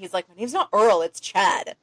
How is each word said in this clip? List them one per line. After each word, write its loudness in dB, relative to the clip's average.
he's -14
like, -4
My -20
name's -8
not -2
Earl, 4
it's -4
Chad. -2